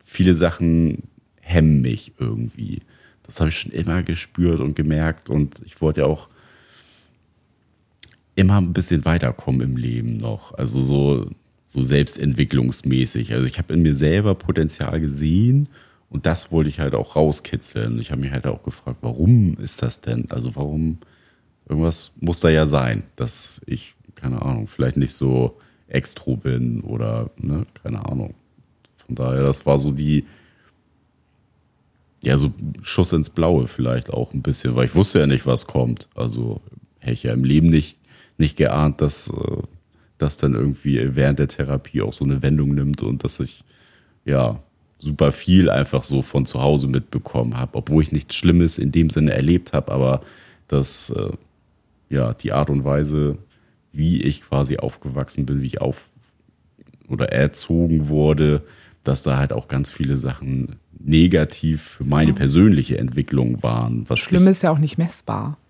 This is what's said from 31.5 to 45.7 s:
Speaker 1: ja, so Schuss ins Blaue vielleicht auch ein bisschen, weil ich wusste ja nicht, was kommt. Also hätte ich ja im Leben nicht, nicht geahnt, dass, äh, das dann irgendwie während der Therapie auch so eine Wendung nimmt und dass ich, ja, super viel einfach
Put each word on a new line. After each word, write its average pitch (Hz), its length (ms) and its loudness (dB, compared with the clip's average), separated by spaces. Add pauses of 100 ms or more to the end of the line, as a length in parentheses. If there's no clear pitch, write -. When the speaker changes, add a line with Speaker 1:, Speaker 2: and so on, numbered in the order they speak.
Speaker 1:
ja, 67 160 2
so 69 140 2 (300)
Schuss - 320 0
ins 80 160 0
Blaue 80 380 2
vielleicht 62 440 -4
auch - 220 -6
ein 67 80 -4
bisschen, 62 340 -2
weil 62 100 2
ich 60 100 -2
wusste 92 240 4
ja 71 80 4
nicht, 67 180 2
was 62 220 0
kommt. 60 480 -2
Also 58 460 -6 (380)
hätte - 140 -4
ich - 100 -8
ja 57 100 -2
im 64 100 0
Leben 73 260 6
nicht, 78 300 2 (380)
nicht 76 200 0
geahnt, 76 440 2
dass, - 280 -2
äh, - 320 -6 (560)
das 73 200 -2
dann 69 160 0
irgendwie 65 600 0
während 69 240 2
der 71 80 2
Therapie - 540 -4
auch - 120 -4
so - 120 -4
eine 67 160 0
Wendung 71 280 2
nimmt 71 320 -2
und 65 220 -4
dass - 160 -4
ich, - 240 -8 (600)
ja, 62 340 0 (420)
super 73 300 0
viel 90 380 4
einfach 67 340 0